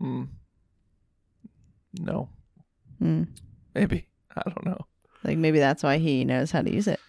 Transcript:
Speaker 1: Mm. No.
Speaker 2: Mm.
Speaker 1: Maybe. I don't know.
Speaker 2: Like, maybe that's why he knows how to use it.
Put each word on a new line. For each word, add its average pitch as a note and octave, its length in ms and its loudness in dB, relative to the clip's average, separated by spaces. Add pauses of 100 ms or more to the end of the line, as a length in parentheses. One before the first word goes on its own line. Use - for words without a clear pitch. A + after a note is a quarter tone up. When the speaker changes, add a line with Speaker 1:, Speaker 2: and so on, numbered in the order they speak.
Speaker 1:
Mm. B2+ 280 -6 (1700)
No. - 300 -6 (720)
Speaker 2:
Mm. D#3+ 260 2 (460)
Speaker 1:
Maybe. G3+ 340 0 (280)
I - 100 -4
don't - 180 -8
know. - 220 -6 (360)
Speaker 2:
Like, - 160 0
maybe D#3 200 4
that's C#3 240 4
why D3 160 4
he D3 260 2
knows B2+ 260 0
how D#3+ 120 2
to - 100 0
use G#3 160 0
it. - 200 0